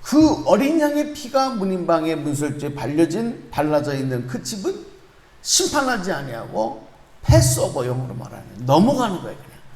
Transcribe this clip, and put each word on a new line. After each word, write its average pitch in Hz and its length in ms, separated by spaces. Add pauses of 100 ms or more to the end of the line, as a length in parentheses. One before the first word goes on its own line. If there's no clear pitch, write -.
그 285 420
어린 277 340
양의 294 340
피가 262 360
문인방의 170 680
문설주에 143 560
발려진, 165 800
발라져 147 420
있는 131 320
그 170 160
집은 240 440 (560)
심판하지 254 720
아니하고 117 760 (360)
패스오버, - 640
영어로 123 280
말하면 107 520
넘어가는 208 560
거예요. 110 160 (380)